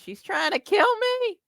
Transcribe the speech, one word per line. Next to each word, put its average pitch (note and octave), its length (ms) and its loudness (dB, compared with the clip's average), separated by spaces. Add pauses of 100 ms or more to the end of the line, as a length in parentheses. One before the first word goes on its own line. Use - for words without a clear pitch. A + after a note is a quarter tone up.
She's G3 200 -18
trying D#4 280 -4
to D4 80 -2
kill - 280 2 (100)
me! B4 500 -2